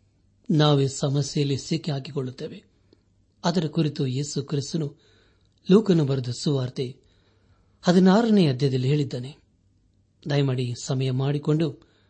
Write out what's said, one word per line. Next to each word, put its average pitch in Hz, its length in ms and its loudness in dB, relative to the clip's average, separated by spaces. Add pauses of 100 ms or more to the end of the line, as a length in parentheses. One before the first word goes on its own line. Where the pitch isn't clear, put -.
(520)
ನಾವೇ 147 360 4
ಸಮಸ್ಯೆಯಲ್ಲಿ 139 680 -2
ಸಿಕ್ಕಿ 160 340 -6
ಹಾಕಿಕೊಳ್ಳುತ್ತೇವೆ. 135 720 -10 (840)
ಅದರ 170 220 0
ಕುರಿತು 151 400 -2
ಯೇಸು 127 360 -6
ಕ್ರಿಸ್ತನು 143 520 -6 (760)
ಲೂಕನು 185 340 4
ಬರೆದ 131 220 -2 (120)
ಸುವಾರ್ತೆ 127 600 -4 (840)
ಹದಿನಾರನೇ 190 680 6
ಅಧ್ಯಾಯದಲ್ಲಿ 127 400 0
ಹೇಳಿದ್ದಾನೆ. 139 500 -4 (920)
ದಯಮಾಡಿ 131 440 0 (100)
ಸಮಯ 131 280 -2
ಮಾಡಿಕೊಂಡು 147 680 -2 (300)